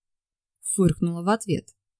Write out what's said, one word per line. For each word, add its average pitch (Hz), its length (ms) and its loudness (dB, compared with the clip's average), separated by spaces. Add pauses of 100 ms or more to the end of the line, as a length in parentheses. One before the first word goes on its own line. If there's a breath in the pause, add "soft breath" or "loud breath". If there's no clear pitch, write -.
(760)
фыркнула 170 480 2
в 185 60 -2
ответ. 208 400 -2 (300)